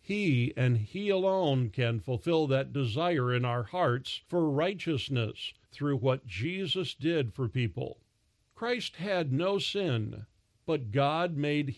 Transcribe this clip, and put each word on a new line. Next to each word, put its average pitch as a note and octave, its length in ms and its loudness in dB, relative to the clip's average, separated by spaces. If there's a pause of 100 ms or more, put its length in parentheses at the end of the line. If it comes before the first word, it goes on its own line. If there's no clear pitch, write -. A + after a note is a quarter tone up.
He D#3 560 2
and B2 220 4
He F#3+ 320 -2
alone F#3 580 2
can A#2 320 0
fulfill D#3 460 0
that C3+ 260 0
desire C3 640 0
in B2 100 2
our A#2+ 200 0
hearts C3 640 0
for E3+ 220 2
righteousness D3 1040 -2 (180)
through C#3+ 280 -2
what B2+ 280 0
Jesus E3 680 -4
did D3 400 0
for C3 120 -2
people. A2+ 520 -2 (560)
Christ A#3+ 420 -4
had E3+ 380 0
no F#3+ 240 2
sin, A2+ 680 -2 (400)
but C3+ 280 -2
God D#3 440 2
made D3 420 0